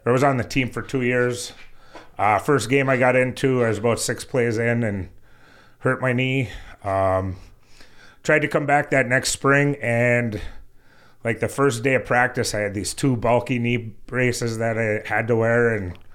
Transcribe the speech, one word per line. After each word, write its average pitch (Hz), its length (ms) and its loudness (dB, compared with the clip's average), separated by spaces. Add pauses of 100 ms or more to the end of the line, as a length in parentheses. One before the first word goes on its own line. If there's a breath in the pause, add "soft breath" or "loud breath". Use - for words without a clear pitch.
I 117 40 2
was 123 140 4
on 139 140 2
the 110 60 -2
team 123 260 -2
for 117 100 -8
two 131 220 -4
years. 123 500 0 (640 loud breath)
Uh, 101 200 4
first 117 320 0
game 135 180 4
I 131 80 4
got 127 180 4
into, 127 480 2
I 113 60 4
was 110 80 0
about 110 240 0
six - 240 -4
plays 117 320 0
in 117 280 0
and 101 260 -4 (720 soft breath)
hurt 131 200 0
my 131 140 0
knee. 127 340 0 (340 loud breath)
Um, 95 540 0 (840 soft breath)
tried 156 180 4
to 151 80 -2
come 147 160 -2
back 143 260 0
that 135 160 2
next 127 260 0
spring, 143 500 2
and, 117 580 0 (840 loud breath)
like, 117 160 -2
the - 80 -2
first 135 340 0
day 131 120 2
of 127 120 0
practice, 123 480 0
I 107 60 -2
had 101 140 -2
these 95 200 -4
two 135 220 0
bulky 120 420 0
knee 117 360 -2 (120)
braces 120 520 -2
that 113 200 -2
I 107 280 -2
had 110 220 -2
to 117 80 4
wear, 117 380 2
and 95 180 -4
I - 40 -14 (180 soft breath)